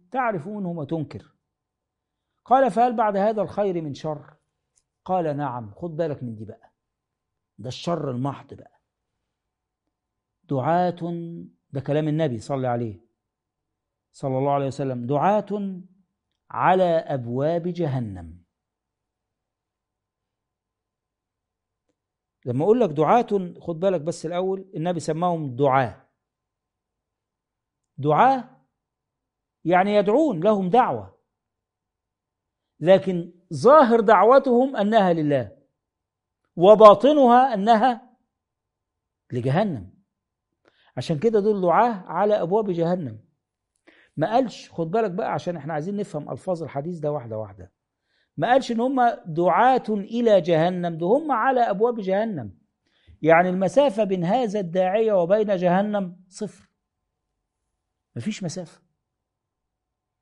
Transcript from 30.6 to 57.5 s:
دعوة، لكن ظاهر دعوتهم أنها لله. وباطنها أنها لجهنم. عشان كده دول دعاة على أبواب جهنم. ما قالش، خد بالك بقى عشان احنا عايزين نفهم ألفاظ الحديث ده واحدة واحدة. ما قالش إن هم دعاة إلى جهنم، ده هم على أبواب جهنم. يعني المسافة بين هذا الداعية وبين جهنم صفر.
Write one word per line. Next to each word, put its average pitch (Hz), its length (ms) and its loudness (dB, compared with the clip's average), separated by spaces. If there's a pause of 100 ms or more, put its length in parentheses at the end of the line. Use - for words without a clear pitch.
دعوة، 165 480 0 (1600)
لكن 180 540 2 (200)
ظاهر 233 460 6
دعوتهم 240 760 4
أنها 202 380 2
لله. 143 480 -2 (920)
وباطنها 233 960 8
أنها 226 640 0 (1160)
لجهنم. 131 640 -2 (1040)
عشان 143 220 -4
كده 220 200 2
دول 202 220 0
دعاة 185 460 2
على 208 340 0
أبواب 202 300 -2
جهنم. 165 480 -4 (960)
ما 170 160 -2
قالش، 247 380 -4
خد 165 200 -6
بالك 220 200 -2
بقى 175 220 -6
عشان 170 220 -6
احنا 156 180 -10
عايزين 160 220 -8
نفهم 175 360 -10
ألفاظ 165 320 -6
الحديث 156 360 -8
ده 147 120 -6
واحدة 120 260 -8
واحدة. 101 340 -14 (640)
ما 165 140 -2
قالش 262 200 2
إن 226 80 -2
هم 247 300 0 (160)
دعاة 180 640 2
إلى 214 520 2
جهنم، 170 560 0
ده 165 80 -4
هم 294 260 0
على 247 300 0
أبواب 226 380 0
جهنم. 185 580 -4 (640)
يعني 165 280 6
المسافة 202 540 0
بين 190 200 -2
هذا 214 360 -2
الداعية 190 540 0
وبين 202 420 2
جهنم 185 640 -2 (100)
صفر. - 400 -14 (1500)